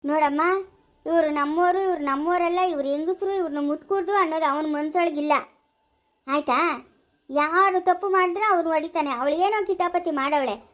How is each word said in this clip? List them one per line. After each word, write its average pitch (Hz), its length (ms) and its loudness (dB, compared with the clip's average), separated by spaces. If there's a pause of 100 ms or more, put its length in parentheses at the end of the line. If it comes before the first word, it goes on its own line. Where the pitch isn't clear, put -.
ನೋಡಮ್ಮ, 294 320 2 (680)
ಇವ್ರು 330 200 4 (100)
ನಮ್ಮೋರು, 349 480 2
ಇವ್ರು 339 240 -2
ನಮ್ಮೋರಲ್ಲ, 349 480 0 (140)
ಇವ್ರು 277 200 -4
ಹೆಂಗಸ್ರು, 359 380 -4 (100)
ಇವ್ರನ್ನ 294 300 -4
ಮುಟ್ಕೂಡ್ದು 381 500 -4
ಅನ್ನೋದು 320 320 0
ಅವನ 302 120 -2 (120)
ಮನ್ಸೊಳಗಿಲ್ಲ, 302 560 0 (920)
ಆಯ್ತಾ? 277 320 0 (720)
ಯಾರು 349 520 2 (100)
ತಪ್ಪು 370 160 0 (100)
ಮಾಡಿದ್ರೆ 370 360 2
ಅವ್ನು 330 240 2
ಹೊಡಿತಾನೆ. 311 420 -2
ಅವಳು 285 160 0 (100)
ಏನೋ 427 240 0
ಕಿತಾಪತಿ 349 440 -2 (100)
ಮಾಡವಳೆ 269 340 0 (160)